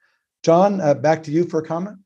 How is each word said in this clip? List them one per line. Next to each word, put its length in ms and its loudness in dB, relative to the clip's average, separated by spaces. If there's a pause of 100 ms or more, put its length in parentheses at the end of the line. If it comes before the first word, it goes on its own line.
(420)
John, 380 4
uh, 140 2
back 300 0
to 60 -12
you 140 0
for 160 -4
a 60 -12
comment. 400 -8